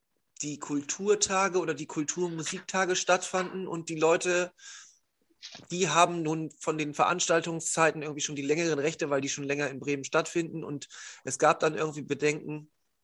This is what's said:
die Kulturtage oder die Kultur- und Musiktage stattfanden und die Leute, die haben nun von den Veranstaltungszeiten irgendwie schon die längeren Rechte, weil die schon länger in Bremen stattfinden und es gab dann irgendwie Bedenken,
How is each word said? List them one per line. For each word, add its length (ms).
die 160
Kulturtage 1000
oder 160
die 120
Kultur- 400
und 100
Musiktage 600
stattfanden 720
und 200
die 100
Leute, 540
die 180
haben 340
nun 360
von 180
den 160
Veranstaltungszeiten 1080
irgendwie 180
schon 160
die 60
längeren 360
Rechte, 300
weil 140
die 80
schon 140
länger 260
in 100
Bremen 240
stattfinden 600
und 240
es 160
gab 220
dann 140
irgendwie 280
Bedenken, 680